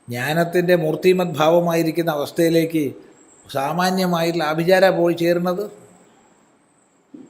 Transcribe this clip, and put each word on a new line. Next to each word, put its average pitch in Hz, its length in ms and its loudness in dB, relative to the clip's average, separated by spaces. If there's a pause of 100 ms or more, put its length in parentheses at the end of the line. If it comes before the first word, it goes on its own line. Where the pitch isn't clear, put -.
ജ്ഞാനത്തിൻ്റെ 165 680 0
മൂർത്തിമത് 170 600 0
ഭാവമായിരിക്കുന്ന 165 760 2
അവസ്ഥയിലേക്ക് 160 720 0 (680)
സാമാന്യമായിട്ടുള്ള 170 920 -2
ആഭിചാര 175 440 2
പോയി 170 260 0
ചേരുന്നത്. 175 480 -2 (1700)